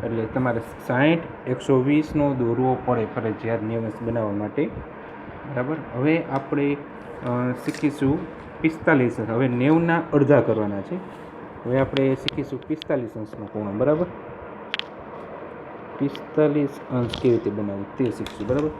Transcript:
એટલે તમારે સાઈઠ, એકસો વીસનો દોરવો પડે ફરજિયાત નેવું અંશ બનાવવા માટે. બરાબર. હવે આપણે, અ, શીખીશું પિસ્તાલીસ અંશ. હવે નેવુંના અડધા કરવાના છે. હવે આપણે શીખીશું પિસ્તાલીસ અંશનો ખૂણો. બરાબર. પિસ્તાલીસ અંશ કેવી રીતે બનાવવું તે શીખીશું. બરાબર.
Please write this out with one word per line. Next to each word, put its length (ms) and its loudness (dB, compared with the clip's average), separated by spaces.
એટલે 220 0
તમારે 340 0
સાઈઠ, 360 4
એકસો 340 4
વીસનો 540 2
દોરવો 500 2
પડે 300 2
ફરજિયાત 480 -2
નેવું 220 -2
અંશ 180 -6
બનાવવા 300 0
માટે. 380 -2
બરાબર. 220 -2
હવે 280 4
આપણે, 520 0
અ, 260 0
શીખીશું 540 0
પિસ્તાલીસ 600 4
અંશ. 80 -2
હવે 200 4
નેવુંના 540 4
અડધા 280 8
કરવાના 400 2
છે. 180 -6
હવે 160 2
આપણે 340 2
શીખીશું 540 -6
પિસ્તાલીસ 480 -2
અંશનો 300 -8
ખૂણો. 240 -4
બરાબર. 360 2
પિસ્તાલીસ 840 2
અંશ 300 0
કેવી 120 8
રીતે 160 2
બનાવવું 460 -4
તે 80 2
શીખીશું. 420 -4
બરાબર. 320 2